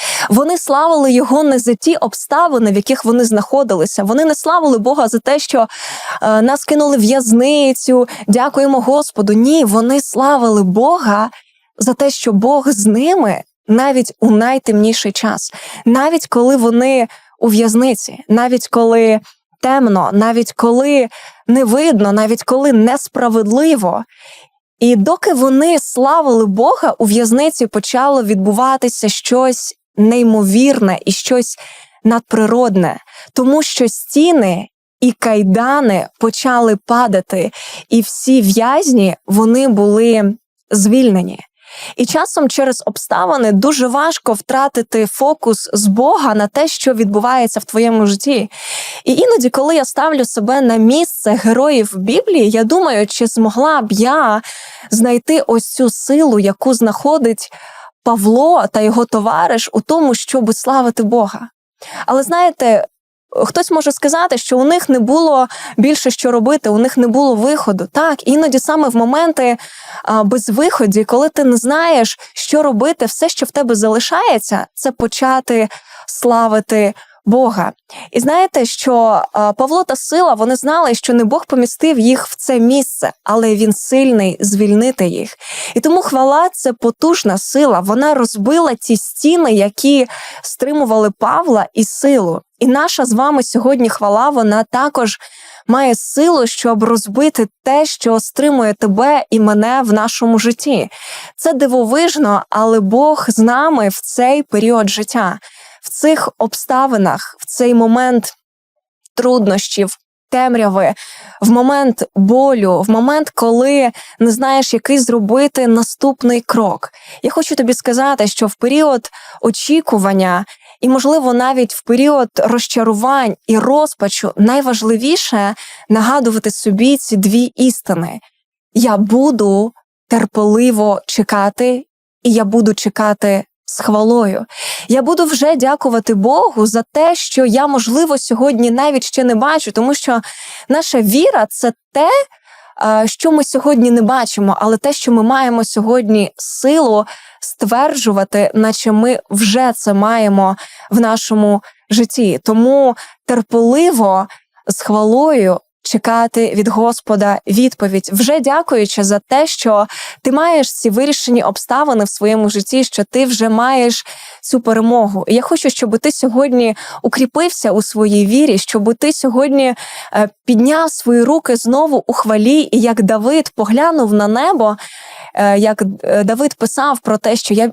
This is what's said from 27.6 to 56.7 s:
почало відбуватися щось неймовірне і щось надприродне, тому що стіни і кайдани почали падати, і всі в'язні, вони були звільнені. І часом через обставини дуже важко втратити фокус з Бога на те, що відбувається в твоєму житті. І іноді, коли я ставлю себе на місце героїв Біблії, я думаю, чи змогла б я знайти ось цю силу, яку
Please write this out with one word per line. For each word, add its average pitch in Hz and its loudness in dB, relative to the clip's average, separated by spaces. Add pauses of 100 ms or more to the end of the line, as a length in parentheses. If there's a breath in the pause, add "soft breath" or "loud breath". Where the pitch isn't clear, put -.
почало 254 -2
відбуватися 214 0
щось - -2 (220)
неймовірне 220 2
і 196 -2
щось - -2 (460 loud breath)
надприродне, 220 0 (340 loud breath)
тому 269 2
що 240 -2
стіни 240 0 (340)
і 254 2
кайдани 220 0 (120)
почали 226 0
падати, 202 -2 (380 loud breath)
і 226 2
всі 262 0
в'язні, 226 2 (100)
вони 226 2
були 214 2 (360)
звільнені. 208 2 (560 loud breath)
І 254 0
часом 311 -2
через 262 -2
обставини 233 -2
дуже 254 2
важко 277 -2
втратити 240 -2
фокус 262 -2
з 208 0
Бога 254 2
на 208 0
те, 294 0
що - -2
відбувається 226 0
в 208 -12
твоєму 220 0
житті. 208 -2 (540 loud breath)
І 254 0
іноді, 339 2
коли 285 0
я 269 2
ставлю 285 -2
себе 247 -2
на 233 2
місце 226 0
героїв 226 0
Біблії, 254 2
я 220 0
думаю, 254 0
чи 233 -4
змогла 233 0
б 214 -6
я 226 0 (500 loud breath)
знайти 240 0
ось - -2
цю 254 0
силу, 277 0
яку 196 0